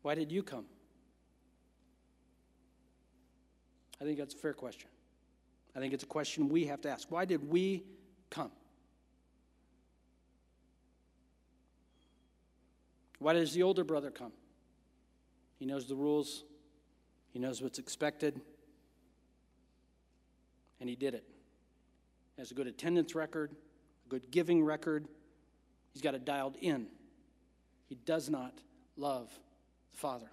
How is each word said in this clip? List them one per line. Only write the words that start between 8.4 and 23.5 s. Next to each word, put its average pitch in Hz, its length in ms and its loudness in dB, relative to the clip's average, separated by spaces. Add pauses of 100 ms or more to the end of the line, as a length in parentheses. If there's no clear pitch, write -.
Why 147 140 4
does 165 200 4
the 180 120 6
older 185 180 6
brother 147 300 0
come? 120 180 -12 (1300)
He 127 80 -6
knows 135 220 -4
the 135 80 -2
rules. 147 480 2 (880)
He 123 80 -6
knows 127 200 -4
what's 131 200 -6
expected. 147 600 -2 (2500)
And 120 100 -8
he 123 60 -4
did 127 200 -2
it. 110 100 -10 (1120)
He 139 60 -12
has 123 100 -14
a - 20 -14
good 127 140 -2
attendance 165 480 2
record, 156 340 -2 (560)